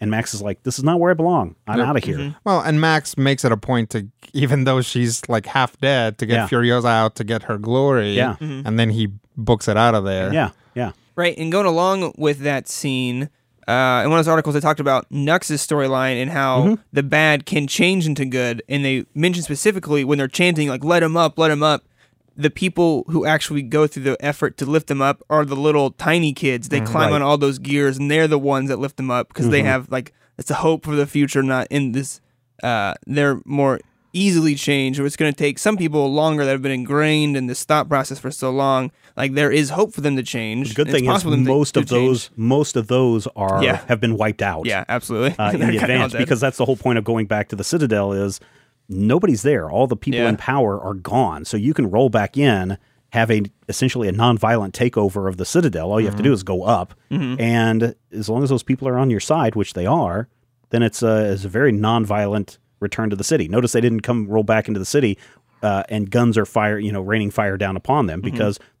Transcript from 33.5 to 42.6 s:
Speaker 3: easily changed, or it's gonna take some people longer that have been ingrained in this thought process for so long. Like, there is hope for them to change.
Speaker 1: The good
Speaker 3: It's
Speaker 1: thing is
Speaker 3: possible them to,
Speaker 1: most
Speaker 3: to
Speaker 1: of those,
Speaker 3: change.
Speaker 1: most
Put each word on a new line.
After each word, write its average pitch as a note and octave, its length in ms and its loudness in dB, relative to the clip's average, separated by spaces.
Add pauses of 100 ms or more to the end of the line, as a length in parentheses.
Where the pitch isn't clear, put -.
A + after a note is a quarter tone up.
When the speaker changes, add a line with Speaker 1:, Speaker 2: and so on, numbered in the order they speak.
Speaker 3:
easily F3 420 2
changed, C#3 460 -2
or C#3 60 -2
it's C#3+ 100 -6
gonna D3+ 160 0
take C#3+ 260 -2
some G#3+ 200 0
people D3+ 340 0
longer D3+ 320 2
that C3+ 60 0
have C3+ 120 0
been C3+ 100 -2
ingrained D3 680 0
in B2+ 80 -2
this B2 180 -6
thought D3+ 240 0
process C3+ 300 -2
for C#3 120 -8
so C3 200 -4
long. C3 400 0 (260)
Like, C3+ 160 -4
there D3 180 2
is C#3+ 200 2
hope G3+ 240 -2
for D3+ 80 -8
them C#3 140 0
to C3 60 -2
change. A2+ 480 -4
Speaker 1:
The G#2+ 40 -10
good D3+ 140 0
Speaker 3:
It's - 80 -2
Speaker 1:
thing C3 100 2
is D3 40 2
Speaker 3:
possible F3 220 0
them B2+ 140 4
to, B2+ 40 2
Speaker 1:
most C#3+ 220 2
Speaker 3:
to - 80 2
Speaker 1:
of - 80 -2
those, B2 400 2
Speaker 3:
change. - 80 -20
Speaker 1:
most C3 400 2